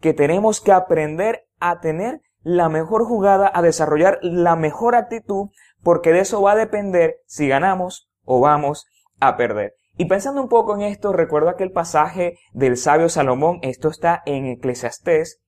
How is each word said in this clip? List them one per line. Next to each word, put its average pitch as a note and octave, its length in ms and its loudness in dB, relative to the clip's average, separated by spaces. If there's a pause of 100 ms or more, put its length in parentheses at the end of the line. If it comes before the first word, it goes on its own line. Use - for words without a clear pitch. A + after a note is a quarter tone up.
que D#3 120 0
tenemos E3+ 480 0
que G3+ 120 4
aprender F3+ 720 0 (140)
a F3 200 -2
tener F#3 400 -6 (220)
la E3+ 260 2
mejor E3 360 -2
jugada, G3 500 2
a F3 80 0
desarrollar D#3+ 580 2
la E3+ 360 2
mejor E3 400 0
actitud, A3 540 -4 (320)
porque E3+ 300 2
de F3 80 4
eso G3 220 -2
va G3 100 4
a G#3 40 2
depender G3 720 -2
si D3 220 -4
ganamos F3+ 640 -2 (140)
o B2+ 160 2
vamos D3 460 0 (340)
a C3 160 2
perder. G#2+ 380 -4 (220)
Y E3+ 100 -2
pensando G3+ 340 -2
un B3+ 80 -6
poco A3 260 2
en G3+ 80 -6
esto, G3+ 300 -4
recuerdo D#3 360 0
aquel F#3 220 -4
pasaje E3+ 680 -4 (140)
del B2 240 0
sabio D#3 320 2
Salomón, D3+ 540 -2
esto C3+ 260 -4
está E3+ 360 -2
en C3+ 220 -6
Eclesiastés B2+ 1000 -4